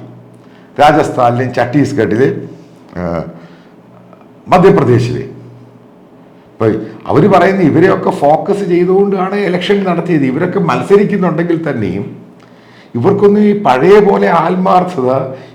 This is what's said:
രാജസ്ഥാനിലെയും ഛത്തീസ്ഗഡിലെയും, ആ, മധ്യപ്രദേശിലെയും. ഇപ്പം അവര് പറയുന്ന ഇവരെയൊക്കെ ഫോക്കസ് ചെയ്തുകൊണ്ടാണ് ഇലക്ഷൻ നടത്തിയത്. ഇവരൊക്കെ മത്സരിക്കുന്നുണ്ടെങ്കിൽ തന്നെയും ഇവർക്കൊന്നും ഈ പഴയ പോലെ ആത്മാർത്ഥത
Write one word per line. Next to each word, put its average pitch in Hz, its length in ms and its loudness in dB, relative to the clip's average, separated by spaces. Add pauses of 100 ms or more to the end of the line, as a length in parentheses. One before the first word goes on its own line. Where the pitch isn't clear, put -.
(800)
രാജസ്ഥാനിലെയും 127 800 2
ഛത്തീസ്ഗഡിലെയും, 117 760 0 (640)
ആ, - 20 -6 (1500)
മധ്യപ്രദേശിലെയും. 147 800 2 (1200)
ഇപ്പം 110 240 0 (360)
അവര് 160 240 4
പറയുന്ന 185 340 2
ഇവരെയൊക്കെ 185 500 2
ഫോക്കസ് 160 440 0 (100)
ചെയ്തുകൊണ്ടാണ് 190 640 0 (100)
ഇലക്ഷൻ 180 400 -2
നടത്തിയത്. 165 440 -2
ഇവരൊക്കെ - 360 -2
മത്സരിക്കുന്നുണ്ടെങ്കിൽ 175 880 0 (120)
തന്നെയും 101 360 -6 (920)
ഇവർക്കൊന്നും 202 500 2
ഈ - 20 4 (140)
പഴയ 143 400 4
പോലെ 196 240 2 (140)
ആത്മാർത്ഥത 180 680 0 (460)